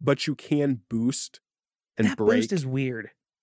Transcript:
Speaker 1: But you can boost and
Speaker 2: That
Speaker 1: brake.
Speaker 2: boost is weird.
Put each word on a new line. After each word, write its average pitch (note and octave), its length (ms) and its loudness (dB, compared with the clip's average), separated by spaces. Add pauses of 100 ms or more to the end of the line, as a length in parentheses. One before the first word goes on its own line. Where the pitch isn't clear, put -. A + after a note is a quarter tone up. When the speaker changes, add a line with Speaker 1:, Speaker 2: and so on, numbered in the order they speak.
Speaker 1:
But C#3 260 0
you D3 80 -2
can C#3+ 540 0
boost A#2 500 -2 (580)
and - 100 4
Speaker 2:
That C4 100 -2
Speaker 1:
brake. A#3+ 240 4
Speaker 2:
boost A3+ 120 -2
is D3+ 120 -2
weird. B2+ 460 -4 (320)